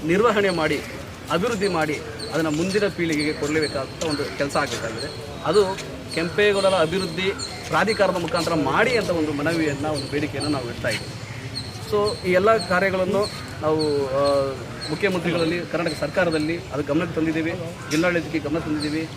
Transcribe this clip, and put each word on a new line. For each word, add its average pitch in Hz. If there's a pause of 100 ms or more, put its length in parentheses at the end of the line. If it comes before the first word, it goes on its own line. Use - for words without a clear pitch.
ನಿರ್ವಹಣೆ 202
ಮಾಡಿ, 156 (500)
ಅಭಿವೃದ್ಧಿ 196
ಮಾಡಿ, 151 (340)
ಅದನ್ನು 160
ಮುಂದಿನ 185
ಪೀಳಿಗೆಗೆ 156
ಕೊಡಲೇಬೇಕಾದಂಥ 147
ಒಂದು 147
ಕೆಲಸ 143
ಆಗಬೇಕಾಗಿದೆ. 120 (380)
ಅದು 190 (360)
ಕೆಂಪೇಗೌಡರ 190
ಅಭಿವೃದ್ಧಿ 180 (380)
ಪ್ರಾಧಿಕಾರದ 185
ಮುಖಾಂತರ 170
ಮಾಡಿ 170
ಅಂತ 185
ಒಂದು 156
ಮನವಿಯನ್ನು, 151
ಒಂದು 135
ಬೇಡಿಕೆಯನ್ನು 143
ನಾವು 127
ಇಡ್ತಾ 123
ಇದ್ದೀವಿ. 107 (760)
So 208
ಈ 180
ಎಲ್ಲ 202
ಕಾರ್ಯಗಳನ್ನು 190 (320)
ನಾವು, 151
ಆ, 139 (360)
ಮುಖ್ಯಮಂತ್ರಿಗಳಲ್ಲಿ, 170 (120)
ಕರ್ನಾಟಕ 160
ಸರ್ಕಾರದಲ್ಲಿ 160 (140)
ಅದು 143
ಗಮನಕ್ಕೆ 160
ತಂದಿದ್ದೀವಿ, 160 (360)
ಜಿಲ್ಲಾಡಳಿತಕ್ಕೆ 160
ಗಮನಕ್ಕೆ 156
ತಂದಿದ್ದೀವಿ 151